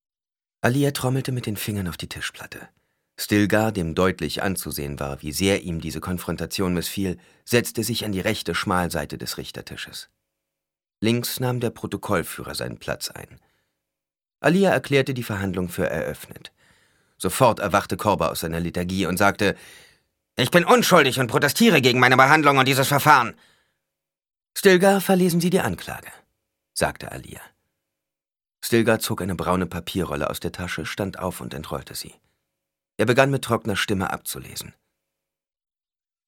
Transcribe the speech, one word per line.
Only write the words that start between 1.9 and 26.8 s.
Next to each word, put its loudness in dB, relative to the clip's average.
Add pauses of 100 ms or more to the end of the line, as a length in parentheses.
die -12
Tischplatte. -12 (480)
Stilgar, 2
dem -4
deutlich -2
anzusehen -6
war, -8
wie -8
sehr 0
ihm -6
diese -8
Konfrontation -4
missfiel, -4 (280)
setzte 0
sich -4
an -6
die -4
rechte -4
Schmalseite -2
des -10
Richtertisches. -14 (920)
Links -2
nahm -2
der -2
Protokollführer -6
seinen -8
Platz -8
ein. -18 (1000)
Alia 4
erklärte 0
die -6
Verhandlung -4
für -2
eröffnet. -8 (640)
Sofort 2
erwachte 0
Korba 0
aus -6
seiner -4
Lethargie -4
und -2
sagte: 2 (800)
"Ich 0
bin 6
unschuldig 4
und 0
protestiere 4
gegen 4
meine 8
Behandlung 8
und 6
dieses 2
Verfahren." 6 (1200)
"Stilgar, 6
verlesen 2
Sie 0
die 2
Anklage", -6 (640)
sagte -4